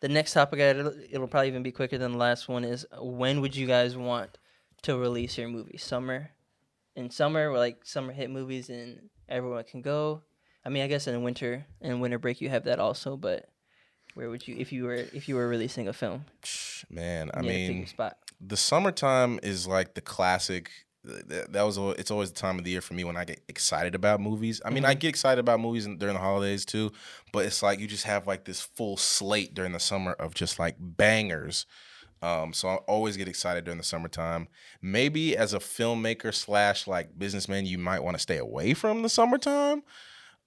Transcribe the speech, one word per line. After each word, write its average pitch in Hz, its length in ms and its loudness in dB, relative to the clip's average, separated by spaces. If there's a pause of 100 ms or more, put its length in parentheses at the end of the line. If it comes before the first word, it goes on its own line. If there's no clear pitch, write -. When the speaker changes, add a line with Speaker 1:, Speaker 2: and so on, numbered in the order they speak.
Speaker 1:
the 139 80 -2
next 151 240 2
topic, 143 280 6
I, 147 40 8
it'll, 139 300 4 (160)
it'll 131 180 -2
probably 135 200 4
even 127 160 -4
be 127 80 -4
quicker 131 260 -2
than 123 140 -2
the 120 60 -2
last 120 300 2
one. 123 140 -2
Is 123 240 -4 (140)
when 127 400 0
would 135 160 -2
you 135 100 -2
guys 123 300 4
want 123 420 -4 (440)
to 139 140 0
release 123 400 0
your 117 120 -6
movie? 113 280 -10
Summer, 127 540 -6 (680)
in 123 140 -8
summer, 151 400 2
where, 131 80 2
like, 120 260 2
summer 131 280 -6
hit 135 180 -8
movies 131 400 -6
and 120 380 -14 (200)
everyone 123 360 -4
can 127 180 -12
go. 151 400 0 (420)
I - 60 -6
mean, 139 120 0
I 139 40 2
guess 143 200 0
in 120 160 -2
winter, 123 440 -4 (140)
in 123 200 -2
winter 123 180 0
break 123 220 -2
you 135 100 -2
have 123 140 0
that 120 140 2
also. 120 380 0
But 95 320 -2 (680)
where 120 140 -8
would 117 180 -10
you, 120 120 -10
if 131 140 -6
you 127 120 -4
were, 120 100 -4
if 123 340 -8
you 139 80 -2
were 123 120 2
releasing 120 400 -2
a 104 40 -4
film? 120 320 -6 (180)
Speaker 2:
Psh, - 480 -10
man, 85 420 -4
I - 100 -4
Speaker 1:
You 85 60 0
had 92 60 0
to 92 40 0
pick 92 100 0
Speaker 2:
mean, 92 100 -2
Speaker 1:
your 90 80 -6
spot. - 300 -6 (240)
Speaker 2:
the 98 160 -6
summertime 135 840 4
is, 92 260 -4
like, 92 260 2
the - 60 -8
classic. 92 680 0 (360)
Th-, 50 220 -12
th-, 85 220 -6
that 98 120 2
was 104 160 2
al-, 98 140 -2
it's - 180 -6
always 104 220 -2
the - 60 -12
time 92 200 0
of 90 60 -6
the 90 80 -2
year 90 100 -2
for - 120 -12
me 90 100 -4
when 85 120 -4
I 87 80 -4
get 82 240 -10
excited 87 460 0
about 101 260 4
movies. 110 440 -2
I 110 60 -4
mean, 139 140 0
I 139 80 6
Speaker 1:
Mm-hmm. 139 60 2
Speaker 2:
get 160 100 0
excited 135 320 4
about 117 200 4
movies 117 260 -2
in, 101 100 -8
during 101 180 0
the 92 60 -2
holidays 98 460 0
too, 107 240 -2 (420)
but 101 140 2
it's - 160 0
like 101 160 4
you 104 80 -6
just 104 180 -6
have, 101 220 0
like, 95 180 -2
this 92 160 -8
full 104 380 -6
slate 101 560 2
during 92 180 -2
the 85 80 -6
summer 95 340 0
of 80 200 -6
just, - 240 -2
like, 85 200 0
bangers. 90 840 2 (580)
Um, 82 300 0
so 92 160 -2
I 92 80 0
always 107 400 0
get 95 120 -4
excited 87 360 -2
during 85 140 -6
the 82 60 -8
summertime. 82 600 -4 (360)
Maybe 147 560 2
as 104 160 2
a 98 40 -2
filmmaker 113 760 0
slash, 101 520 4
like, 82 320 -4
businessman, 98 460 -2
you 92 140 -2
might 90 220 -2
wanna 82 180 -2
stay - 180 0
away 69 380 0
from 220 260 2
the 226 80 0
summertime, 285 720 4 (640)